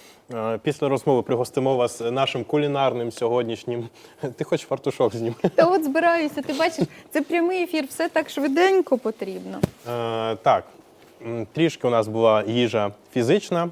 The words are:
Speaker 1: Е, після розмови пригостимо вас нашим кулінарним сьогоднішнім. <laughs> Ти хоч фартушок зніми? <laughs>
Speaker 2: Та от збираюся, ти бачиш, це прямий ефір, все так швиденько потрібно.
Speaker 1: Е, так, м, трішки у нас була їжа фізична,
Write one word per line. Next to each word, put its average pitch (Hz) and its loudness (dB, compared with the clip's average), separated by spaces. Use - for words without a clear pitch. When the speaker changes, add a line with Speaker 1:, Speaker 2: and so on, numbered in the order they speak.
Speaker 1:
Е, 113 -2
після 147 -2
розмови 135 2
пригостимо 131 0
вас 120 0
нашим 123 -2
кулінарним 135 0
сьогоднішнім. 120 -2
<laughs> - -10
Ти 156 -4
хоч - -2
фартушок 131 -2
зніми? 117 -4
<laughs> - -2
Speaker 2:
Та 330 4
от 349 2
збираюся, 311 0
ти 311 -6
бачиш, 320 -2
це - 0
прямий 349 0
ефір, 320 -2
все 330 -4
так 320 -2
швиденько 311 2
потрібно. 190 -8
Speaker 1:
Е, 113 -2
так, 107 4
м, 117 -6
трішки 156 0
у 123 2
нас 113 2
була 110 4
їжа 113 0
фізична, 170 2